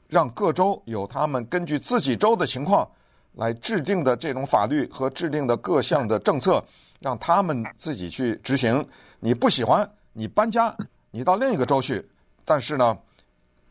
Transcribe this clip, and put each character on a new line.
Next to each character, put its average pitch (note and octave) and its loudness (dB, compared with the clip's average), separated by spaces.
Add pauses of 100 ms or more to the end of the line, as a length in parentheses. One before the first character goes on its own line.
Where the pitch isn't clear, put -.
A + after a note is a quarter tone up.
让 D#3 2
各 E3+ 0
州 F#3+ 0
有 G#2+ -6
他 C#3+ -4
们 B2+ -4
根 F3 -4
据 D3 -2
自 A#3+ 0
己 C3+ 0
州 A3+ 4
的 F3 0
情 B2+ -6
况 F#3 2 (440)
来 A2+ -2
制 F3+ -2
定 G3 0
的 B2+ 4
这 C#3+ -6
种 C3 -6
法 G#2+ 2
律 C3+ 0
和 C3 -4
制 D3+ -6
定 C#3+ -2
的 A#2+ 0
各 E3+ 0
项 C3+ 0
的 G#2 2
政 E3 2
策， D#3 2 (380)
让 B2+ -6
他 F#3 2
们 C3+ -4 (100)
自 - -6
己 F2+ -8
去 A#2 -2
执 - -2
行。 B2+ 2 (320)
你 A#2 2
不 A#2+ 2
喜 B2+ 0
欢， D3+ 2 (260)
你 A2 -8
搬 G#3+ 2
家， A3+ 0 (360)
你 A#2 -8
到 F3+ 4
另 B3+ 0
一 F3 -2
个 B2+ 0
州 C3+ 2
去。 A#2 -4 (420)
但 D3+ 2
是 D3 -6
呢， A#2 4 (720)